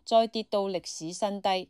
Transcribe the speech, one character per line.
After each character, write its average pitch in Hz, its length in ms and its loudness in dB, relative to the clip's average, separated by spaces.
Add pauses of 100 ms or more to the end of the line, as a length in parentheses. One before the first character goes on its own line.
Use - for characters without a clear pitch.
再 226 240 4
跌 220 220 -4
到 202 140 2
歷 190 200 -2
史 165 300 -8
新 202 280 -2
低， 190 280 0